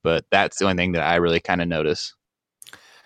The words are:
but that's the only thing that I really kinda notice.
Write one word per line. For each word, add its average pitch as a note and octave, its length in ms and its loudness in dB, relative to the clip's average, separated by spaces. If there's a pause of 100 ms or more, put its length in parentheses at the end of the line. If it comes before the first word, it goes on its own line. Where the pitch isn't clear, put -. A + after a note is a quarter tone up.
but E2 300 0
that's G2 280 2
the G2 60 0
only F#2+ 120 2
thing F2+ 160 0
that D#2+ 100 -2
I E2+ 120 2
really E2+ 260 2
kinda F2 240 -2
notice. D#2 480 -4 (920)